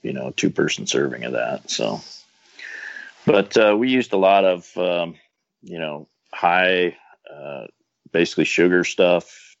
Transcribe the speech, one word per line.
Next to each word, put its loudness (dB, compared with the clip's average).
you -8
know, -8
two-person -2
serving -4
of -8
that. -6
So, -4
but, 4
uh, 6
we 0
used 0
a 0
lot 6
of, -2
um, -2
you -14
know, -10
high, 0
uh, -14
basically 0
sugar 2
stuff -2